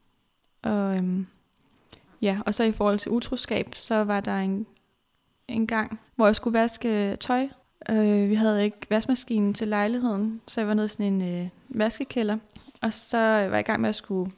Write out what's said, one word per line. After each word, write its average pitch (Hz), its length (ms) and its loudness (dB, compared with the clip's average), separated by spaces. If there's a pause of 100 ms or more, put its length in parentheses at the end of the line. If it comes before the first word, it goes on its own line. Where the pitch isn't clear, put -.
(640)
Og, 202 340 0
øhm, 185 300 -2 (960)
ja, 196 240 0
og 208 80 0
så 233 100 4
i 220 80 2
forhold 208 260 2
til - 140 -6
utroskab, 233 600 -4
så 214 300 0
var 202 160 0
der 196 180 -4
en, 190 280 -2 (840)
en 226 180 -2
gang, 220 340 -4 (160)
hvor 226 100 6
jeg 214 100 6
skulle 233 220 0
vaske 220 580 0
tøj. 254 320 -2 (400)
Øh, 208 420 4
vi 214 40 4
havde 214 300 4
ikke 208 120 -2 (140)
vaskemaskinen 214 640 0
til 214 140 -4
lejligheden, 220 800 0
så - 140 -4
jeg 208 80 0
var 214 60 2
nede 214 100 2
i 214 40 -2
sådan 202 240 -2 (100)
en, 175 200 -4
øh, 180 60 -6 (200)
vaskekælder, 220 680 -2 (460)
og 220 100 0
så - 260 -4
var 220 200 4
jeg 202 220 0
i - 20 -2
gang 220 180 0
med 220 80 2
at 214 60 0
skulle 185 440 -4